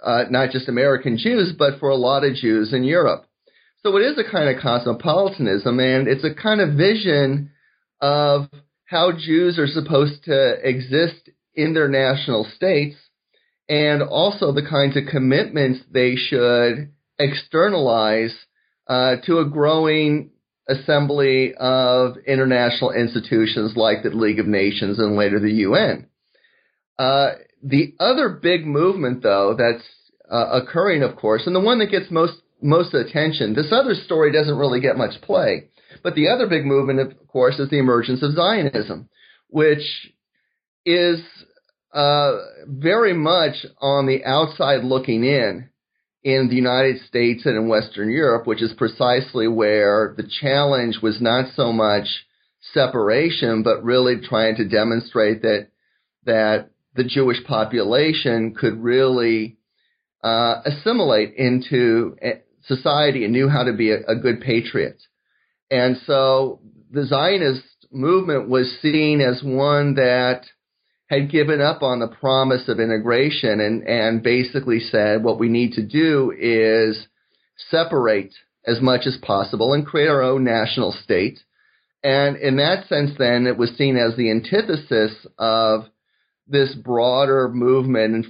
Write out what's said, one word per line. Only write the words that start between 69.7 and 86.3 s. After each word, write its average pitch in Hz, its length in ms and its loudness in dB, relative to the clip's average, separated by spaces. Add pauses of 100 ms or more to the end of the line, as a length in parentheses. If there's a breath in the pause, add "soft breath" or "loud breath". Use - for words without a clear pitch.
that 127 500 2 (640)
had 143 200 0
given 147 320 2
up 151 220 0
on 127 160 0
the 117 80 -4
promise 131 640 0
of 113 100 -2
integration 117 800 0
and, 107 280 -2
and 113 360 0
basically 123 560 0
said, 107 440 0
"What 117 140 0
we 117 120 0
need 120 240 0
to 107 120 -2
do 143 500 0
is 110 720 0 (640)
separate 127 640 0 (320)
as 117 160 0
much 127 240 2
as 131 160 -4
possible 104 520 -2
and 147 120 0
create 151 220 0
our 139 160 2
own 131 200 0
national 113 480 0
state." - 480 -2 (640)
And 139 340 0
in 135 180 0
that 170 320 0
sense, 147 300 0
then, 123 280 2
it 123 120 0
was 120 140 0
seen 135 260 0
as 117 180 0
the 120 160 0
antithesis 123 960 -2 (100)
of 110 480 0 (640)